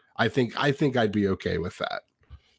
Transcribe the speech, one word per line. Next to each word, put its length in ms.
I 100
think, 300
I 140
think 260
I'd 140
be 160
okay 320
with 180
that. 240